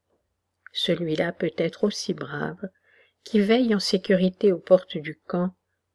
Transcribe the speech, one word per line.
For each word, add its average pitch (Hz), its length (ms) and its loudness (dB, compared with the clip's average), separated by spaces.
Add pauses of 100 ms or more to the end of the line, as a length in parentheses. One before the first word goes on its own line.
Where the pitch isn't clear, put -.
(720)
Celui-là 170 580 -2
peut 170 260 -4
être 170 280 -2
aussi - 280 -4
brave, 156 560 -8 (540)
qui - 160 0
veille 220 340 4
en 202 60 2
sécurité 185 720 2
aux 170 80 0
portes - 380 4
du 151 180 -10
camp, 180 400 -4 (400)